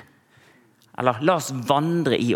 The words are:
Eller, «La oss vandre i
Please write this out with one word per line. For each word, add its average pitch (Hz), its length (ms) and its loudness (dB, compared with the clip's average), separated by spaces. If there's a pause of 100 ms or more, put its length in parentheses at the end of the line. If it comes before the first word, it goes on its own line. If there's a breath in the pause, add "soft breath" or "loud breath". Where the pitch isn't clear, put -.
(960 soft breath)
Eller, 120 320 0
«La 185 80 4
oss 147 160 -6 (160)
vandre 147 480 0
i 120 200 0